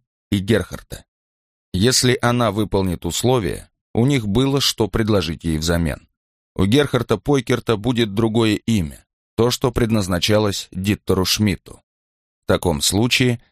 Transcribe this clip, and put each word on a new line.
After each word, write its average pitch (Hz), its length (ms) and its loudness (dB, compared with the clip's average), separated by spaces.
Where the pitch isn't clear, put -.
и 101 80 0
Герхарда. - 680 -2
Если 123 480 2
она 120 300 0
выполнит 95 540 -2
условия, 90 640 -2
у 113 120 2
них 135 220 0
было 131 340 0
что - 260 0
предложить 101 560 -2
ей 80 140 -2
взамен. 82 500 -2
У 92 100 0
Герхарда 120 520 2
Пойкерта 123 600 0
будет 113 360 -2
другое 110 420 2
имя, 87 500 -2
то, 120 160 2
что 123 200 -2
предназначалось 104 1000 0
Диттеру 95 540 0
Шмидту. - 560 -2
В - 40 -8
таком 85 340 0
случае 120 600 0